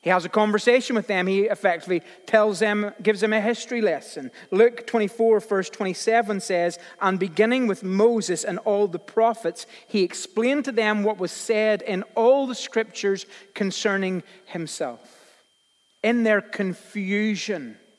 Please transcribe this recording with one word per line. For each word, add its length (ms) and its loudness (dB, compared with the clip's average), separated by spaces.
He 100 -2
has 120 2
a 60 -10
conversation 640 2
with 120 -2
them. 180 0
He 200 2
effectively 580 -2
tells 320 2
them, 420 0
gives 200 2
them 120 0
a 80 2
history 400 -2
lesson. 480 -2
Luke 340 4
twenty-four, 540 2
verse 280 -2
twenty-seven 720 0
says, 360 -2
"And 180 2
beginning 460 2
with 160 -2
Moses 600 2
and 160 -4
all 280 0
the 120 -6
prophets, 680 -2
he 160 0
explained 600 -2
to 60 -6
them 300 0
what 160 0
was 140 -6
said 500 0
in 220 -4
all 320 4
the 80 -6
scriptures 720 -4
concerning 680 -2
himself." 920 -10
In 180 2
their 180 4
confusion 1400 -4